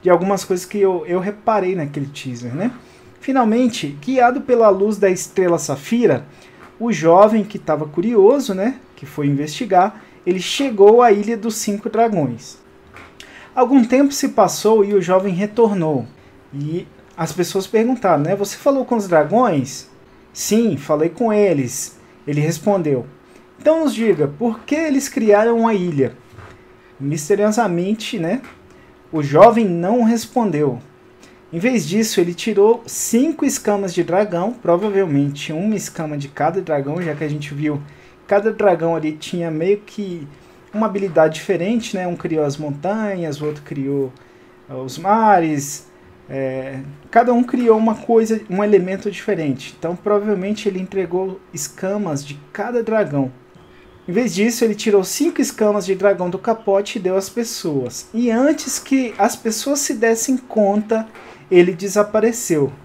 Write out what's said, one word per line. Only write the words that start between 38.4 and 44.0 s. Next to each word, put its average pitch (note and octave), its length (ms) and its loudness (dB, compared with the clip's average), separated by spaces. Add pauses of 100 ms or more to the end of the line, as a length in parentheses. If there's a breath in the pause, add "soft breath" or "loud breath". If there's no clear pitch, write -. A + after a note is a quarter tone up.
dragão E3 440 0
ali D#3 180 -4
tinha E3+ 380 -8
meio F3 280 0
que F3 480 -12 (460 loud breath)
uma A3 140 -2
habilidade E3 480 0
diferente, G3+ 600 -4
né? F3+ 120 -4
Um F3 80 -4
criou D#3+ 280 -4
as C#3+ 140 -4
montanhas, E3 840 -6
o D3+ 60 -8
outro D3 180 -6
criou, C#3 480 -4 (560 loud breath)